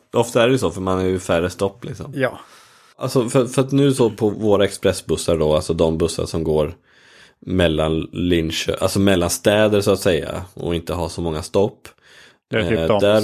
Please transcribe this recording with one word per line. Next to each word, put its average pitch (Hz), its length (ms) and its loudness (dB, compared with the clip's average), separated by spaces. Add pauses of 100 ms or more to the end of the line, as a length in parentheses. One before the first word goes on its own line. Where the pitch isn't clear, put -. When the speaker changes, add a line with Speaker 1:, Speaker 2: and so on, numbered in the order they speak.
(120)
Speaker 1:
ofta 120 300 2
är 117 40 4
det 131 60 4
ju 131 60 2
så, 95 120 -2
för 95 100 -8
man 92 180 -2
är 92 60 0
ju 92 140 0
färre 90 320 -2
stopp, - 340 -6
liksom. - 320 -12
Speaker 2:
Ja. 127 220 -2 (640)
Speaker 1:
Alltså, 123 260 0
för, 127 180 2
för 131 160 0
att 135 100 -8
nu 139 200 4
så 120 180 2
på 107 200 0
våra 101 340 2
expressbussar 87 720 -2
då, 76 160 2
alltså 78 200 -2
de 82 240 2
bussar 82 280 -2
som 82 180 -4
går 78 300 0 (720)
mellan 80 540 0 (120)
Linköping, 85 680 -2
alltså 98 180 0
mellan 92 300 2
städer 104 500 2
så 101 120 2
att 95 80 0
säga, 82 420 -2 (120)
och 85 200 -4
inte 82 200 -4
har 85 140 -4
så 90 120 -10
många 80 220 -4
stopp. - 460 -2 (640)
Speaker 2:
Det 117 80 -4
är 104 100 0
typ 98 100 0
Speaker 1:
Eh, 82 80 0
Speaker 2:
de 104 140 2
Speaker 1:
där 104 140 4
då, 107 100 4